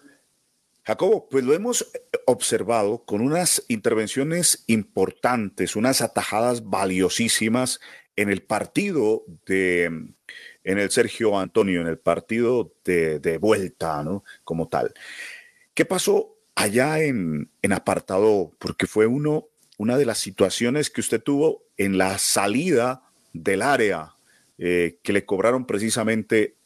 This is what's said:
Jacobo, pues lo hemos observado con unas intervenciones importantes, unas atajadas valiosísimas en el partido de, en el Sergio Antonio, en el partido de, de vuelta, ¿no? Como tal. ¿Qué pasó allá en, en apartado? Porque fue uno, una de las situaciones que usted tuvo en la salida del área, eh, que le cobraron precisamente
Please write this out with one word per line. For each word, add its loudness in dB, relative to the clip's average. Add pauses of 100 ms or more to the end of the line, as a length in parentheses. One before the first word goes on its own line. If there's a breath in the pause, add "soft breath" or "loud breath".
(840 soft breath)
Jacobo, 0
pues 2
lo 2
hemos -2 (360)
observado 0
con -2
unas 0
intervenciones 0
importantes, 0
unas 2
atajadas -2
valiosísimas 0 (340 loud breath)
en 0
el -2
partido -2 (220)
de, 0
en -8
el -2
Sergio 0
Antonio, 0
en -4
el -4
partido -2 (120)
de, 0
de -2
vuelta, 0
¿no? -6 (220 loud breath)
Como -4
tal. -2 (800 loud breath)
¿Qué 2
pasó -2 (180)
allá 2
en, -2 (120)
en 2
apartado? 0
Porque -4
fue 2
uno, -2 (280)
una 0
de 2
las -2
situaciones 0
que -6
usted -2
tuvo 0 (120)
en 0
la 2
salida 0 (220)
del -2
área, 0 (440 soft breath)
eh, 0
que -4
le 0
cobraron 0
precisamente 0 (120)